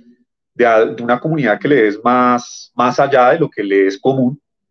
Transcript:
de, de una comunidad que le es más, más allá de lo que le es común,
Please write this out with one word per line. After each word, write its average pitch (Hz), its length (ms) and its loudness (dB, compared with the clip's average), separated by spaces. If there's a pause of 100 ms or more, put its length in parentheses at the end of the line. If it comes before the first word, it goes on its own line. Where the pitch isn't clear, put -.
(540)
de, 113 400 2
de 120 80 -12
una 120 180 -2
comunidad 139 400 -2
que 139 80 -4
le 123 200 2
es 101 140 -6
más, 123 720 -2
más 120 240 -2
allá 131 340 4
de 170 80 0
lo 135 100 -2
que 110 120 -8
le 98 240 2
es 95 120 -4
común, 135 420 -2 (300)